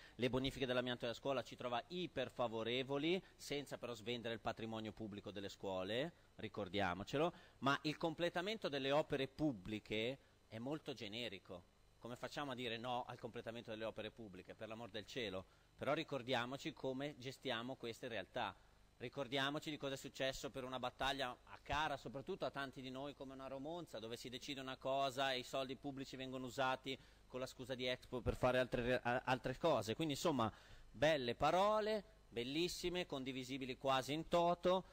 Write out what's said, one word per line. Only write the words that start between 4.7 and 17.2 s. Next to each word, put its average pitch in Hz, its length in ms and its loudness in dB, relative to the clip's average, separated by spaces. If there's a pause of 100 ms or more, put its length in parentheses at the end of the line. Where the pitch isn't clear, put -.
pubblico 104 380 -6
delle 98 180 -4
scuole, 101 640 0 (220)
ricordiamocelo, 101 1000 0 (280)
ma 139 240 4
il 151 120 0
completamento 175 720 0
delle 139 240 2
opere 147 340 4
pubbliche 110 920 0 (280)
è 113 120 -10
molto 143 340 -4
generico. 101 720 -8 (320)
Come 117 180 -10
facciamo 139 360 -4
a 127 40 -2
dire 117 220 -2
no 123 280 0
al 117 140 -10
completamento 117 520 -8
delle 110 160 -4
opere 107 240 -4
pubbliche, 92 440 -12
per 110 140 -10
l'amor 113 220 -8
del 107 160 -8
cielo? 95 400 -4 (320)
Però 123 160 2
ricordiamoci 131 800 -2
come 135 420 -4
gestiamo 123 600 -4